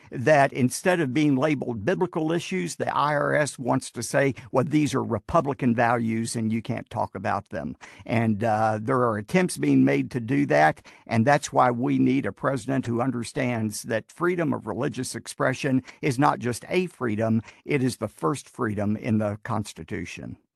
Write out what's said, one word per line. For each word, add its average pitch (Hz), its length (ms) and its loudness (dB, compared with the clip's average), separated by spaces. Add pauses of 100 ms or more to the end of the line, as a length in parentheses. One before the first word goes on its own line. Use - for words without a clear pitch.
(120)
that 143 400 4
instead 135 480 0
of 135 140 0
being 147 240 4
labeled 127 480 -2
biblical 165 480 0
issues, 175 420 -4
the - 180 -4
I 143 220 2
R 143 180 2
S 143 240 0
wants 131 340 -2
to 120 120 -8
say, 139 300 2 (180)
"Well, 131 160 2
these 147 260 2
are 120 100 0
Republican 127 720 0
values 113 600 0
and 110 160 -2
you 113 100 -2
can't 110 280 -8
talk 104 260 -6
about 101 320 -4
them." 76 300 -8 (280)
And, 113 380 0
uh, 110 380 2
there 123 220 0
are 113 140 0
attempts 180 400 -2
being 139 280 4
made 139 260 0
to 135 80 -4
do 139 280 0
that. 147 380 4 (220)
And 113 180 2
that's 143 280 2
why 131 180 4
we 131 260 0
need 131 280 2
a 101 80 -4
president 131 520 -2
who 117 140 -2
understands 120 840 -2
that 113 280 -4
freedom 170 400 0
of 110 160 -4
religious 123 480 -4
expression 131 640 0 (200)
is 131 180 0
not 143 200 2
just 120 280 -4
a 185 200 0
freedom, 113 540 0 (220)
it 143 180 0
is 123 160 0
the 104 120 -4
first - 400 -4
freedom 104 480 -2
in 110 220 0
the 104 240 -2
Constitution. 85 920 -8 (180)